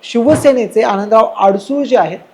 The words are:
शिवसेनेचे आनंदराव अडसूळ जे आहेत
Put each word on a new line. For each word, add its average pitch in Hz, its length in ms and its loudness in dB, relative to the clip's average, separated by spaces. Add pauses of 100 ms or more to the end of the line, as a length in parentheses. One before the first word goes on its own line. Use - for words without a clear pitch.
शिवसेनेचे 247 760 0
आनंदराव 214 560 0
अडसूळ 277 460 0
जे 247 140 0
आहेत 175 220 -2 (140)